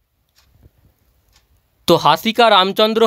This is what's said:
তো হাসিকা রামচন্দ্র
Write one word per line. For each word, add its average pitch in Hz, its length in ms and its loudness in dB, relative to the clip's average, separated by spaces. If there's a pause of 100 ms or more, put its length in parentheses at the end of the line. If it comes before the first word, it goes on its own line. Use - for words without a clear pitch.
(1900)
তো 175 80 4
হাসিকা 165 520 0
রামচন্দ্র 214 580 0